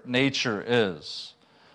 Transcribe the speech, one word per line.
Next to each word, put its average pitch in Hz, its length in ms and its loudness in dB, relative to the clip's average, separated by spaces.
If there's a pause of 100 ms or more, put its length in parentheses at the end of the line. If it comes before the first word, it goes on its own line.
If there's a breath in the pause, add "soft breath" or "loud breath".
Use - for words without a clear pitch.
nature 127 600 0
is. 101 680 0 (420 soft breath)